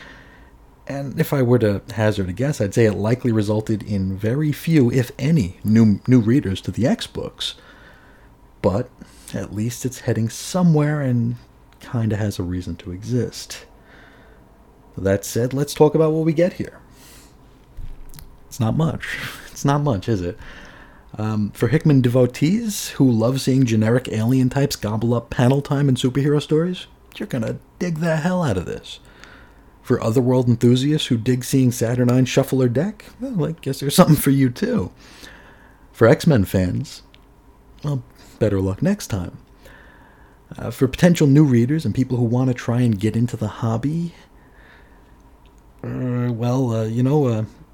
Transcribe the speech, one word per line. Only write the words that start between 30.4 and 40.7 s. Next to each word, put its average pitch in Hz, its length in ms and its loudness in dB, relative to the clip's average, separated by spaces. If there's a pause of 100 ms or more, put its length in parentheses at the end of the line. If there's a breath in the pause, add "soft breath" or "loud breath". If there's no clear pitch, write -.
enthusiasts 127 600 2
who 127 80 0
dig 127 260 -2
seeing 127 300 2
Saturnine 123 520 2
shuffle 131 360 0
her 127 80 4
deck, 143 380 -2 (140)
well, 226 260 -2
I 160 60 -4
guess - 280 -8
there's 143 140 -2
something 160 220 8
for 139 140 0
you 135 180 4
too. 196 440 -4 (1000 loud breath)
For - 140 4
X-Men 131 380 4
fans, 101 580 -2 (800)
well, 143 220 -4 (340 loud breath)
better 98 220 2
luck 95 220 -2
next 196 260 -2
time. 92 300 -6 (1160 loud breath)
Uh, 110 140 -10